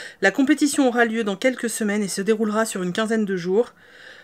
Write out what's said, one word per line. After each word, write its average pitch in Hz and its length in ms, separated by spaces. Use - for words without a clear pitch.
La 196 100
compétition 285 560
aura 240 160
lieu 226 220
dans 202 100
quelques 247 340
semaines 214 320
et 202 60
se 196 140
déroulera 214 440
sur 208 160
une 180 120
quinzaine 220 320
de 190 100
jours. 185 380